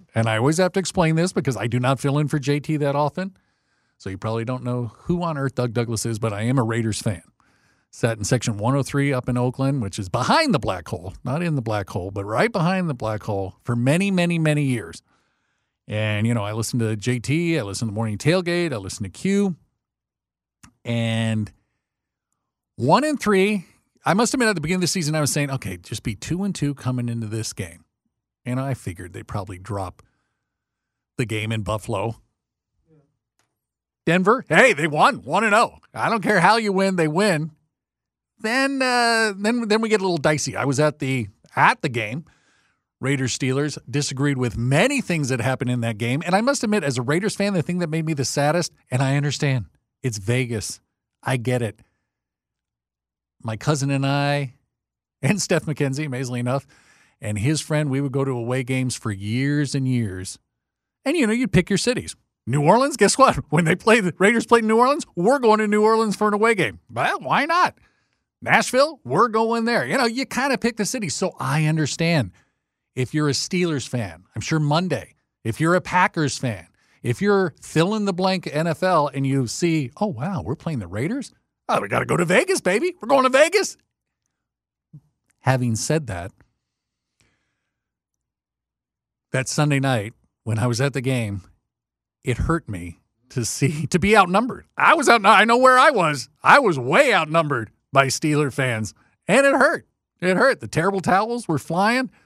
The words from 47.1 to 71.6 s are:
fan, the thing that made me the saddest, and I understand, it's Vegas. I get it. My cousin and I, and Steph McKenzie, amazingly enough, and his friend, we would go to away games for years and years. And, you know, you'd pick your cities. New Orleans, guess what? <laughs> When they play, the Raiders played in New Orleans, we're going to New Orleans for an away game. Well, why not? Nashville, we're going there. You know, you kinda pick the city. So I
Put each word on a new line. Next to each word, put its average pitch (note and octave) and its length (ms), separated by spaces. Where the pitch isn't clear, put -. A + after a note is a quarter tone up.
fan, G3+ 160
the F3 100
thing F3+ 160
that F3 100
made D#3+ 160
me D#3+ 100
the C3+ 100
saddest, D3+ 480
and B2+ 100
I C3+ 160
understand, C#3 500
it's A2+ 160
Vegas. A#2 640
I C3 140
get B2 260
it. G#2 160
My A2+ 120
cousin C#3 340
and C#3 140
I, C#3+ 500
and F3+ 180
Steph - 260
McKenzie, C#3+ 400
amazingly B2+ 340
enough, B2 260
and G#2+ 180
his C#3+ 220
friend, D3+ 300
we C3+ 100
would C#3 120
go C#3 120
to C3+ 80
away B2 320
games C3 320
for G#2+ 160
years C3 640
and C3+ 120
years. G2+ 520
And, D4 120
you C#4 100
know, G#3 60
you'd A#3+ 200
pick F3+ 180
your G3 80
cities. C#3+ 380
New C#3+ 160
Orleans, A#3+ 340
guess G3 200
what? C4 200
<laughs> - 140
When E3 140
they E3+ 120
play, A3+ 240
the F3+ 180
Raiders A3 280
played A#3 180
in G#3+ 40
New A3 100
Orleans, C4+ 360
we're A3+ 240
going A3 200
to G#3+ 100
New G#3+ 140
Orleans A3 340
for G#3+ 100
an G#3 80
away A3 200
game. A2 260
Well, F3 300
why D#3+ 260
not? - 320
Nashville, B3 640
we're F3 240
going A3+ 360
there. A3 220
You D#3+ 100
know, C4 80
you A#3 220
kinda B3+ 320
pick A#3 180
the G#3 80
city. G#3+ 240
So E3+ 320
I C#3+ 240